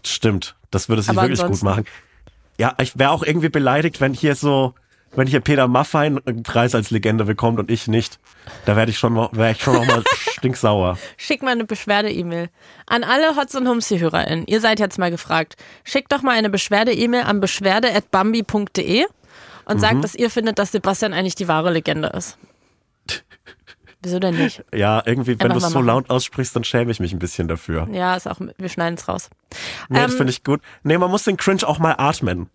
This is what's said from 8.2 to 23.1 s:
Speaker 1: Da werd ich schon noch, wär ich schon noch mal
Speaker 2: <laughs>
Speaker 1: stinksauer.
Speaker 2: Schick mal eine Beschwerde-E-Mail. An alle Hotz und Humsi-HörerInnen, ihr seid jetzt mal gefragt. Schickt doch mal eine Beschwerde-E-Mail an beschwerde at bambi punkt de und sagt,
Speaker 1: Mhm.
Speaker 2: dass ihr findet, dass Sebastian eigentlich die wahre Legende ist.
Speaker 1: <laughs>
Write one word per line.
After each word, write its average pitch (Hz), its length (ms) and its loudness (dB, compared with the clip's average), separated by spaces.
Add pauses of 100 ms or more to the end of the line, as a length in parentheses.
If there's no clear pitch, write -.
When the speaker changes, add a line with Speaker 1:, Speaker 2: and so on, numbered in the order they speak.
Speaker 1:
Da 104 120 4
werd 113 120 4
ich 107 100 -4
schon 117 160 2
noch, 113 200 0
wär 113 180 2
ich - 100 -4
schon 131 120 2
noch 120 120 4
mal 117 160 2 (160)
Speaker 2:
<laughs> - 200 -6
Speaker 1:
stinksauer. 104 600 0 (200)
Speaker 2:
Schick - 240 -4
mal 262 100 -2
eine 233 120 -2
Beschwerde-E-Mail. 196 840 -4 (380)
An 233 180 -2
alle 294 320 2
Hotz 277 180 -4
und 254 140 0
Humsi-HörerInnen, 170 800 0
ihr 214 140 0
seid 220 200 2
jetzt 196 180 -2
mal 180 120 0
gefragt. 160 460 -4 (280)
Schickt - 280 -2
doch 269 100 -2
mal 262 140 2
eine 220 140 0
Beschwerde-E-Mail 226 720 0
an 202 180 0
beschwerde 196 540 2
at 202 160 -2
bambi 214 320 2
punkt 208 340 -4
de 196 280 2 (640)
und 208 140 0
sagt, 214 160 4
Speaker 1:
Mhm. 143 60 2
Speaker 2:
dass - 120 -4
ihr 233 160 0
findet, 220 280 -2
dass 202 140 -2
Sebastian 196 400 -2
eigentlich 185 240 -2
die 190 100 -6
wahre 165 240 2
Legende 156 380 -2
ist. - 300 -10 (680)
Speaker 1:
<laughs> - 160 -10 (840)